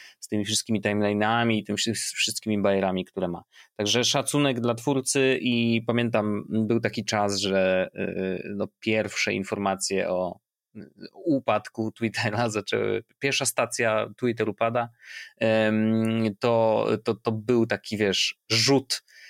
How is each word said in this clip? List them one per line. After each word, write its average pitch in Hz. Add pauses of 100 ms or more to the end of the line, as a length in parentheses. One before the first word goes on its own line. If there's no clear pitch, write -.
(200)
z -
tymi 104
wszystkimi 107
timeline'ami 107
i 107
tymi 104
wszy-, 113
wszystkimi -
bajerami, 98
które 92
ma. 87 (340)
Także 107
szacunek 135
dla 117
twórcy 131
i 117
pamiętam, 110
był 110
taki 113
czas, 104
że, 95
y, 95
no, 101 (120)
pierwsze 107
informacje 98
o 90 (840)
upadku 113
Twittera 113
<laughs> 107
zaczęły, 104 (140)
pierwsza 139
stacja 110 (100)
Twitter 117
upada, 117 (500)
em, 110
to, 110 (180)
to, 113
to 113
był 110
taki, 107
wiesz, 101 (120)
rzut 117 (280)